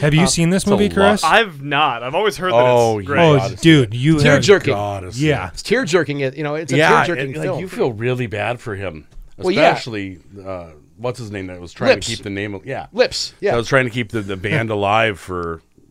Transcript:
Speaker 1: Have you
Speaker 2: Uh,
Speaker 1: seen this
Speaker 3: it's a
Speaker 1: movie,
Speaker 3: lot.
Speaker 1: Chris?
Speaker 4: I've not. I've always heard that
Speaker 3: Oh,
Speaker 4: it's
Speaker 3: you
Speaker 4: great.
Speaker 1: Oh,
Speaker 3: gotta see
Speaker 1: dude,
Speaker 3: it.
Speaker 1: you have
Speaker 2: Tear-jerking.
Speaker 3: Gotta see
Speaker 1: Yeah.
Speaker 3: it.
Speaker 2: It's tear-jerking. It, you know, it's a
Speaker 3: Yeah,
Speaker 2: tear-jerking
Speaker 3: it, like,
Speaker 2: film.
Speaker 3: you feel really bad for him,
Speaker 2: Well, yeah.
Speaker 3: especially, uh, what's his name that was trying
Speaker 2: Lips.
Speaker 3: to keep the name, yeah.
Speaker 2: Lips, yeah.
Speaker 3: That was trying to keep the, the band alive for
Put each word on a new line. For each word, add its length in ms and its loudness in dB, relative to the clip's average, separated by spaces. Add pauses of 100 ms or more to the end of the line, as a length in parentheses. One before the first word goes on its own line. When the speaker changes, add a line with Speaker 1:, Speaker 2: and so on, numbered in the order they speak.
Speaker 1:
Have 120 2
you 120 6
Speaker 2:
Uh, 20 4
Speaker 1:
seen 240 2
this 140 0
Speaker 3:
it's 20 -2
a 60 0
Speaker 1:
movie, 160 2
Speaker 3:
lot. 60 -4
Speaker 1:
Chris? 300 4
Speaker 4:
I've 380 2
not. 400 0
I've 140 -4
always 200 0
heard 160 -2
that 80 4
Speaker 3:
Oh, 380 4
Speaker 4:
it's 100 -6
Speaker 3:
you 60 -2
Speaker 4:
great. 80 4
Speaker 1:
Oh, 160 6
Speaker 3:
gotta 180 -2
see 60 -10
Speaker 1:
dude, 320 6
Speaker 3:
it. 20 -6
Speaker 1:
you 180 2
have 100 2
Speaker 2:
Tear-jerking. 500 4
Speaker 3:
Gotta 380 -6
see 160 -2
Speaker 1:
Yeah. 180 -2
Speaker 3:
it. 60 -10
Speaker 2:
It's 100 -14
tear-jerking. 580 -2
It, 160 -4
you 60 -8
know, 140 -4
it's 160 -6
a 40 0
Speaker 3:
Yeah, 300 4
Speaker 2:
tear-jerking 240 -4
Speaker 3:
it, 80 -10
like, 80 -6
Speaker 2:
film. 140 -4
Speaker 3:
you 80 -10
feel 240 -2
really 340 -4
bad 340 -6
for 140 -8
him, 320 -10 (320)
Speaker 2:
Well, 140 -2
yeah. 180 4
Speaker 3:
especially, 480 -6 (260)
uh, 260 -12 (280)
what's 220 -6
his 100 -12
name 160 -8
that 140 -12
was 120 -16
trying 220 -2
Speaker 2:
Lips. 140 -6
Speaker 3:
to 80 -6
keep 80 -16
the 60 -8
name, 340 -8
yeah. 280 -10
Speaker 2:
Lips, 480 -2
yeah. 120 -2
Speaker 3:
That 60 0
was 100 -6
trying 160 2
to 60 -4
keep 200 -6
the, 100 -4
the 160 -6
band 320 -2
alive 520 0
for 420 -8 (280)